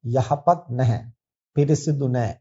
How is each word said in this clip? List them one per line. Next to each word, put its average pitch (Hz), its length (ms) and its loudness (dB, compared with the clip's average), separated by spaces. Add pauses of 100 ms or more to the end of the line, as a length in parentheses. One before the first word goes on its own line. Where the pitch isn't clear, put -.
යහපත් 143 600 0
නැහැ. 120 320 0 (540)
පිරිසිදු 147 520 0
නැහැ. 120 340 -2